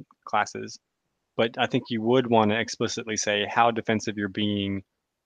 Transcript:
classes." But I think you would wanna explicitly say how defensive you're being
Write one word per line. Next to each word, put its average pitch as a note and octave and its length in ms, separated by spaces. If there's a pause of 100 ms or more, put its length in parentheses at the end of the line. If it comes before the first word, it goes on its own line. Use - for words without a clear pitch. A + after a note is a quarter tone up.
(260)
classes." G#2+ 540 (560)
But A#2 240
I A#2+ 80
think B2+ 240
you A2+ 100
would B2 240
wanna A2 300
explicitly A2+ 640
say G#2 300
how A#2+ 220
defensive A2 480
you're G#2 120
being G2+ 520 (440)